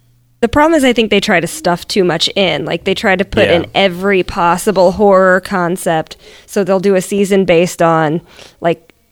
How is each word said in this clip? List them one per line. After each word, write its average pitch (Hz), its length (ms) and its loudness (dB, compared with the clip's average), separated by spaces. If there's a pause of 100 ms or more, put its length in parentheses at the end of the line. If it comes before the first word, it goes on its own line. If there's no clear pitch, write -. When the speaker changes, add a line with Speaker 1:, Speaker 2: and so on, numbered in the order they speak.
(420)
Speaker 1:
The 233 60 0
problem 302 300 2
is 277 60 0
I 254 100 2
think 220 160 0
they 208 100 2
try 226 200 0
to - 80 -4
stuff - 400 -4
too 202 160 0
much 165 320 -2
in. 160 300 -2
Like, 165 200 -6
they 190 80 -2
try 190 220 -2
to 190 100 -2
put - 220 0
Speaker 2:
Yeah. 175 100 2
Speaker 1:
in - 180 -4
every 190 480 0
possible 180 720 0
horror 185 480 4
concept. 175 760 -4 (280)
So - 180 -2
they'll 190 160 0
do 196 160 0
a 185 60 0
season 196 440 0
based 175 360 2
on, 160 400 0 (400)
like, 170 320 -4 (180)